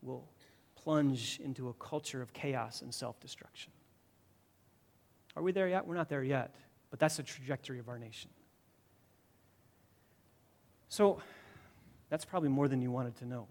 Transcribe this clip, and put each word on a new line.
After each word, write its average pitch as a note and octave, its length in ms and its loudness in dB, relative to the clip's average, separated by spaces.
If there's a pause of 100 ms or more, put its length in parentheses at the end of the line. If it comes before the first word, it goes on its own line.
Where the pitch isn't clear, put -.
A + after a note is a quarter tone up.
will C3 260 -10 (460)
plunge C#3 680 2
into C3 260 -6
a A#2+ 60 -8
culture D3 480 -6
of A#2 100 -14
chaos B2+ 480 -4
and B2+ 100 -10
self-destruction. - 800 -10 (1600)
Are - 80 -2
we F#3 80 4
there F#3 160 4
yet? F#3 180 2
We're E3 80 -4
not E3+ 160 0
there C#3 140 0
yet, C3 320 0 (340)
but - 100 -12
that's D#3 180 6
the D3+ 60 -6
trajectory C3 540 -6
of A#2 100 -10
our A#2+ 120 -8
nation. A2+ 320 -14 (2500)
So, G3+ 320 6 (880)
that's D#3 160 -2
probably E3 240 2
more C#3+ 180 6
than C3 140 4
you B2 80 0
wanted B2 280 -2
to B2+ 80 -12
know. A#2+ 260 -8